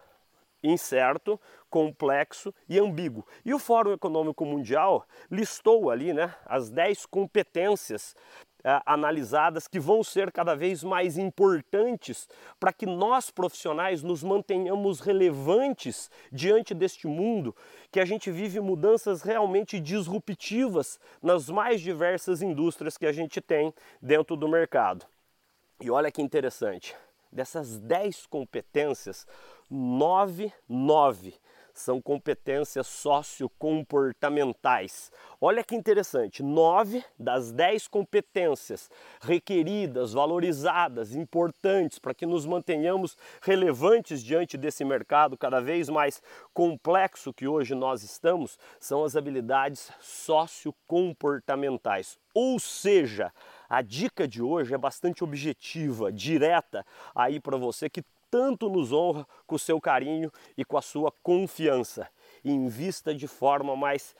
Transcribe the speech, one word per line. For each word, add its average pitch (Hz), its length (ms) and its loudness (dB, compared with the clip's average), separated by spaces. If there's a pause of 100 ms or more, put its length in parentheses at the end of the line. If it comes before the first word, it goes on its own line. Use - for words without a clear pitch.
(600)
incerto, 151 760 2 (320)
complexo 151 840 0 (160)
e 180 100 2
ambíguo. 160 460 -2 (180)
E 247 100 -2
o 285 60 0
Fórum 226 340 2
Econômico 160 520 -2
Mundial 147 600 2 (240)
listou 214 600 2
ali, 135 240 0
né, 165 200 0 (120)
as 120 240 -2
dez 165 360 0
competências, 190 1120 -2 (500)
eh, 139 200 4
analisadas 151 840 0
que - 100 -8
vão 185 280 4
ser 190 260 -2
cada 170 240 0
vez 165 300 -2
mais 180 320 0
importantes 196 1120 0 (280)
para 185 140 2
que - 140 -4
nós 202 440 0
profissionais 175 720 -2
nos 160 220 -4
mantenhamos 196 800 0
relevantes 190 1080 2 (220)
diante 202 420 2
deste 180 320 -4
mundo, 165 480 -2 (380)
que 190 80 0
a 185 60 4
gente 196 260 -4
vive 190 300 -6
mudanças 190 600 2
realmente 202 600 0
disruptivas 190 1160 -4 (240)
nas 156 280 2
mais 214 320 0
diversas 175 600 -2
indústrias 156 560 -2
que - 80 -2
a 151 60 2
gente 156 300 -6
tem 156 320 2 (280)
dentro 151 360 2
do 151 100 -2
mercado. 135 580 2 (760)
E 120 100 -4
olha 147 180 2
que 151 120 -4
interessante, 127 760 -4 (340)
dessas 127 480 -10
dez 170 480 -2
competências, 135 1000 -4 (420)
nove, 170 840 2 (160)
nove 127 640 4 (380)
são 127 260 -2
competências 143 840 -4
sociocomportamentais. 143 2250 -2 (300)
Olha 214 220 4
que - 120 -6
interessante, 175 680 0
nove 175 600 4 (140)
das 120 340 -4
dez 175 360 2
competências 190 1040 -2 (280)
requeridas, 160 920 0
valorizadas, 151 1040 0
importantes 170 800 0
para 131 160 -8
que - 140 -8
nos 165 180 -2
mantenhamos 175 720 -2 (240)
relevantes 180 840 2
diante 156 320 -2
desse 143 300 -4
mercado 139 500 2
cada 131 240 0
vez 147 300 -2
mais 147 320 0 (320)
complexo 175 800 0
que 131 140 -6
hoje 143 260 0
nós 131 300 -2
estamos, 160 560 -2 (200)
são 143 240 -2
as 147 120 -2
habilidades 139 840 -2
sociocomportamentais. 143 2250 -2 (160)
Ou 247 240 0
seja, 120 720 0 (340)
a 123 140 0
dica 143 460 -4
de 117 160 -8
hoje 135 320 -2
é - 20 0
bastante 139 460 -4
objetiva, 143 880 -4
direta 143 720 0 (300)
aí 131 240 0
pra 135 180 -4
você 123 320 -4
que 147 140 -10 (300)
tanto 240 340 0
nos 170 240 -2
honra 151 360 0 (180)
com 160 120 -4
o - 20 -8
seu 160 200 0
carinho 151 520 0 (260)
e 135 80 -4
com 147 100 -4
a 139 60 0
sua 147 300 -2 (100)
confiança. 160 880 0 (340)
Invista 139 720 -2
de 143 140 -10
forma 143 480 0
mais 143 440 -2